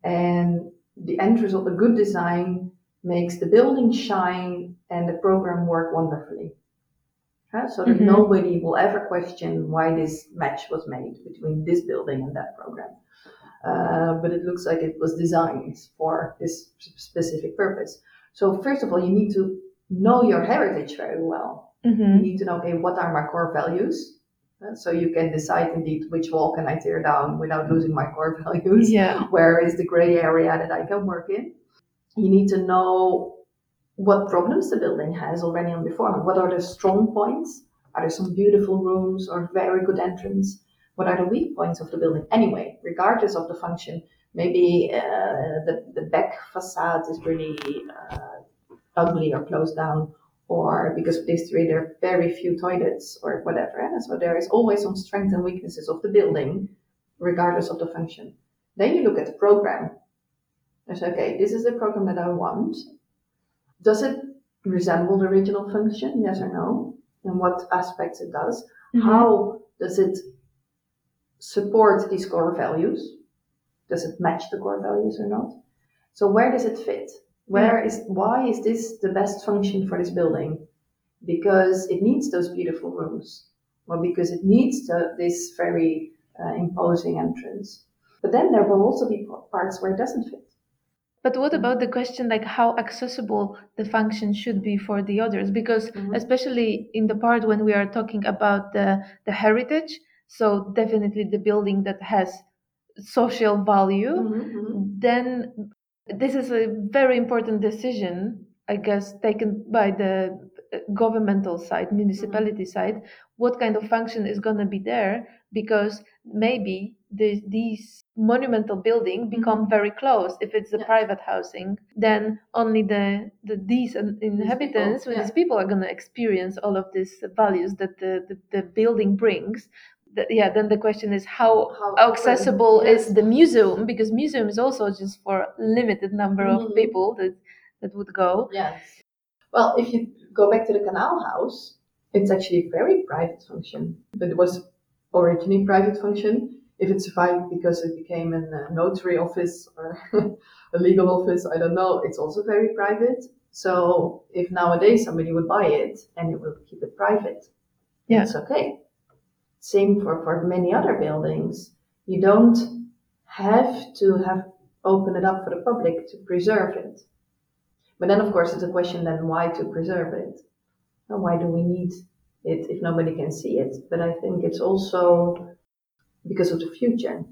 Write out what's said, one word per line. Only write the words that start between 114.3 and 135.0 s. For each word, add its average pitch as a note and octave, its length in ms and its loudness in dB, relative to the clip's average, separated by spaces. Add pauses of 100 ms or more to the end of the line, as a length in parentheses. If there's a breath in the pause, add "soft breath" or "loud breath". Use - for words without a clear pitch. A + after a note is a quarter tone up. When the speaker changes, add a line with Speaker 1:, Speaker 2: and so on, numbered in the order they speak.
Speaker 2:
gonna G#3 260 -2
be G3 120 -4
there, A3 500 -2 (240 loud breath)
because G#3+ 500 -2 (220 soft breath)
maybe G#3 720 -2 (180)
the, G#3 360 0
these A3 560 -8 (120)
monumental A3 600 0
building G3+ 460 0
Speaker 1:
Mm-hmm. A3+ 180 -6
Speaker 2:
become A3 280 2
very G#3 220 2
close. G#3 500 0
If - 140 -6
it's G#3+ 160 -2
the G#3+ 80 -2
Speaker 1:
Yeah. A3 140 -6
Speaker 2:
private G#3+ 280 2
housing, F#3+ 580 -6 (180)
then G#3+ 420 0 (160)
only A3 280 2
the, G3+ 480 -2 (140)
the, G#3 120 -6 (160)
these B3 240 0
in-, G#3 220 -4
Speaker 1:
These G#3+ 120 -2
people, G3+ 120 -2
Speaker 2:
inhabitants, A#3+ 640 -2
Speaker 1:
yeah. A#3 140 -4
Speaker 2:
these G#3 120 -4
people E4+ 260 2
are F#3+ 140 0
gonna F#3+ 140 0 (120)
experience F#3+ 600 -2
all G3+ 180 -2
of F#3+ 160 -4
these F#3 220 -4 (220)
values G3 440 2
that F#3+ 180 -6
the, F#3+ 140 -4 (160)
the, G3 80 -14 (180)
the G3 80 -2
building G#3 540 2
brings. G#3 520 -2 (480 soft breath)
The, G#3 120 -2
yeah, G#3+ 220 4
then G#3+ 180 2
the G#3+ 80 4 (100)
question G#3+ 260 -2
is G3 120 -2
how A3+ 460 4 (100)
Speaker 1:
How G3+ 120 -4
open, A3+ 200 8
Speaker 2:
accessible A3 720 4
Speaker 1:
yes. A3+ 240 6
Speaker 2:
is G3+ 60 0
the G#3+ 80 6
museum, A3 640 6
because A3 260 -2
museum B3+ 360 -2
is G3+ 100 -4
also A#3+ 320 0
just G3 340 -10